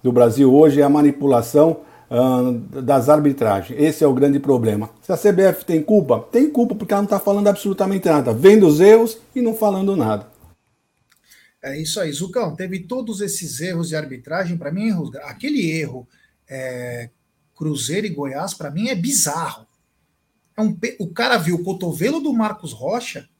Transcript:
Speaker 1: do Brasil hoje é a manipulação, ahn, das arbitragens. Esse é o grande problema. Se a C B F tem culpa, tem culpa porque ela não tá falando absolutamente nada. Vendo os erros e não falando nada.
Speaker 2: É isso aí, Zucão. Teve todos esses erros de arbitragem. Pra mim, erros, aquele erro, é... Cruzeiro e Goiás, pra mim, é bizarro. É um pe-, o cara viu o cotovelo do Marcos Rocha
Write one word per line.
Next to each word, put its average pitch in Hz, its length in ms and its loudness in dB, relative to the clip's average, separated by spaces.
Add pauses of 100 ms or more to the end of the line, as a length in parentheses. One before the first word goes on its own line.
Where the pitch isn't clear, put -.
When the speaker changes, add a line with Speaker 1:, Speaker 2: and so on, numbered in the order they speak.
Speaker 1:
do 127 80 2
Brasil 123 420 4
hoje 147 280 6
é - 20 6
a 139 60 4
manipulação, 143 880 2 (320)
ahn, 127 500 0 (240)
das 127 240 0
arbitragens. 135 720 2
Esse 156 240 2
é 147 40 4
o 135 60 4
grande 139 240 2
problema. 117 520 0 (120)
Se 185 120 -6
a - 20 0
C 208 160 2
B 185 120 2
F - 200 2
tem 160 180 0
culpa, 143 480 2
tem 294 200 2
culpa 240 260 0
porque 208 160 -8
ela 202 120 0
não 202 60 -4
tá 196 120 0
falando 202 260 0
absolutamente 196 600 -2
nada. 131 240 2
Vendo 190 340 8
os 151 140 4
erros 226 360 6 (160)
e 254 80 -2
não 220 140 0
falando 196 400 0
nada. 110 320 -2 (1400)
Speaker 2:
É 143 180 -10
isso 160 200 -6
aí, 156 100 -4
Zucão. 175 420 -6
Teve 185 260 -10
todos 220 420 -8
esses 151 400 -8
erros 170 260 -6
de 156 80 -8
arbitragem. 156 600 -6
Pra 170 160 -8
mim, 208 140 -4
erros, 165 360 -4
aquele 247 480 -4
erro, 127 340 -8 (440)
é... 123 600 -12 (460)
Cruzeiro 151 500 -6
e 190 60 -6
Goiás, 143 420 -8
pra 151 160 -12
mim, 190 180 -4
é 262 60 -4
bizarro. 170 720 -4 (880)
É 214 60 -6
um 202 120 0
pe-, 226 260 -8
o 196 80 -8
cara 240 300 -2
viu 170 180 0
o 170 80 -6
cotovelo 185 560 -4
do 285 120 -4
Marcos 214 400 -4
Rocha 147 560 -8 (120)